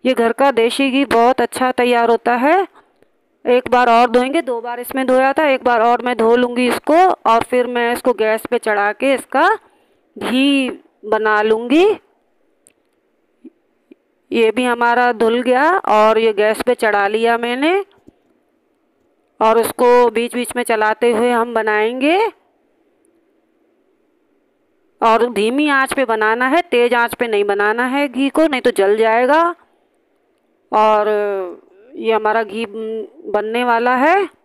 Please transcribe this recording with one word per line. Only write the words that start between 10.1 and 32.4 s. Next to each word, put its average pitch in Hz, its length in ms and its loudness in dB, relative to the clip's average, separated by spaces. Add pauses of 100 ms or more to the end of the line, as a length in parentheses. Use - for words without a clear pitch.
घी 262 540 -2 (360)
बना 214 360 0
लूँगी। 240 440 2 (2500)
ये 220 200 2
भी 247 140 -2
हमारा 240 500 0
धुल 226 280 0
गया 254 260 2 (220)
और 214 280 4
ये 226 160 2
गैस 214 280 0
पे 247 140 0
चढ़ा 208 320 0
लिया 226 300 0
मैंने 277 460 -2 (1600)
और 226 200 4
उसको 247 260 0 (240)
बीच 233 240 -6
बीच 240 220 -6
में 240 60 -4
चलाते 220 500 0
हुए 233 180 0
हम 240 240 -2
बनाएंगे। 226 640 0 (2750)
और 226 300 2
धीमी 240 400 -2
आंच 269 240 0
पे 269 100 -2
बनाना 220 440 0
है, 320 140 2
तेज़ 240 320 0
आंच 233 200 0
पे 247 140 -4
नहीं 208 160 0
बनाना 208 420 0
है 277 220 -2
घी 262 200 -2
को, 311 180 2
नहीं 262 140 -2
तो 247 100 2
जल 202 260 2
जाएगा। 240 440 2 (1300)
और 214 360 2 (840)
ये 226 180 -4
हमारा 214 300 0